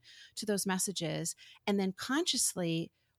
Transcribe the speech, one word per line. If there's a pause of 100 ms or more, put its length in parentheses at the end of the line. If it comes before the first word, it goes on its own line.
(360)
to
those
messages (320)
and
then
consciously (260)